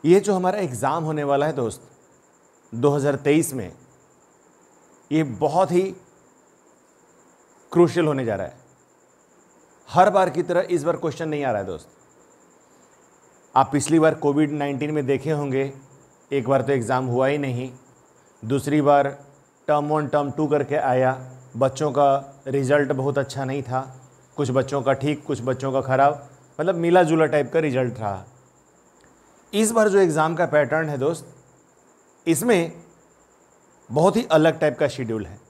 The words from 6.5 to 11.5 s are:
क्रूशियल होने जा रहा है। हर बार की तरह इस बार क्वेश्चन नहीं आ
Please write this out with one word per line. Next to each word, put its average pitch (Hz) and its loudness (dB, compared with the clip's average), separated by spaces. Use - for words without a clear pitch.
क्रूशियल 170 4
होने 135 -2
जा 113 -2
रहा 95 -6
है। - -18
हर 185 6
बार 185 2
की 156 -4
तरह 170 0
इस 160 0
बार 165 0
क्वेश्चन 165 -6
नहीं 147 -4
आ 131 0